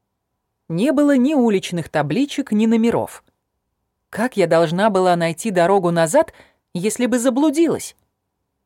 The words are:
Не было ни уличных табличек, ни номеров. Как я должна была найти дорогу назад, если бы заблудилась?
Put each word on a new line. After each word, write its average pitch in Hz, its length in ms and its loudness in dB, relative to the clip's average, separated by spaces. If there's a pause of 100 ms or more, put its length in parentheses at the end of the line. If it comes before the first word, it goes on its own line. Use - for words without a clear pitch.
(680)
Не 190 240 -2
было 285 260 2
ни 254 160 2
уличных 202 560 -2
табличек, 202 600 -4
ни 214 160 2
номеров. 226 560 -2 (840)
Как 233 280 -4
я 180 100 2
должна 170 420 2
была 185 260 2
найти 170 360 -4
дорогу 175 400 2
назад, 170 420 0 (400)
если 208 340 -2
бы 247 100 0
заблудилась? 269 800 0 (720)